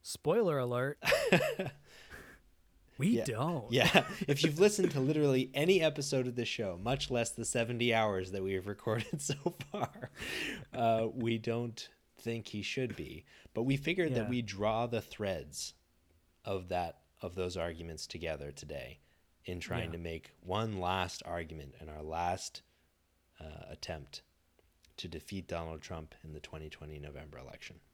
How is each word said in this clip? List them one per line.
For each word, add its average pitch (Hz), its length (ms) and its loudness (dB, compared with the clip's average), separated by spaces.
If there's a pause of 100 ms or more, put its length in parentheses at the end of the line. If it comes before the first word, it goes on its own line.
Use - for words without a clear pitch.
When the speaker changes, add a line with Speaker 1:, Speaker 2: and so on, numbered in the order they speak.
Speaker 1:
Spoiler 170 580 2
alert. 123 420 0 (300)
Speaker 2:
<laughs> - 400 2 (1300)
Speaker 1:
We 151 120 2
Speaker 2:
Yeah. 226 160 4
Speaker 1:
don't. 127 480 -2
Speaker 2:
Yeah. 123 320 6 (100)
<laughs> - 120 -4
If 143 140 4
you've 156 160 2
listened 202 340 6
to 135 100 2
literally 135 520 4
any 170 280 6
episode 139 460 2
of 123 100 -2
this 117 100 0
show, 92 340 -2
much 131 300 0
less 117 180 2
the 117 140 -4
seventy 117 500 4
hours 101 380 4
that 98 100 -2
we 95 120 0
have 95 140 0
recorded 110 540 0
<laughs> - 0 -
so - 140 0 (340)
far, - 420 -6 (600)
uh, 113 400 4
we 117 240 2
don't 117 520 -4 (280)
think 117 300 -6
he 104 140 -4
should 117 340 -2
be. 80 300 -10 (280)
But 113 100 0
we 135 120 4
figured 160 400 0
that 117 80 2
Speaker 1:
Yeah. 110 60 -2
Speaker 2:
we 123 120 2
draw 107 460 0
the 113 140 0
threads 82 720 -4 (720)
of 92 240 -4
that, 87 320 -2 (200)
of 90 140 -6
those 90 220 -2
arguments 82 500 -4
together 78 460 -6
today 69 460 -10 (440)
in 90 160 -6
trying - 280 -2
Speaker 1:
Yeah. 82 100 -6
Speaker 2:
to - 0 -
make 82 420 -8
one 101 400 -2
last 90 460 0
argument 80 560 -8
in 78 80 -12
our 76 120 -12
last, 85 600 -4 (800)
uh, 76 260 -12
attempt - 540 -10 (720)
to - 140 -10
defeat 85 400 -8
Donald 82 320 -6
Trump 80 420 -10
in 78 80 -12
the 76 80 -10
twenty 78 300 -12
twenty 76 280 -14
November 73 420 -12
election. - 420 -16 (120)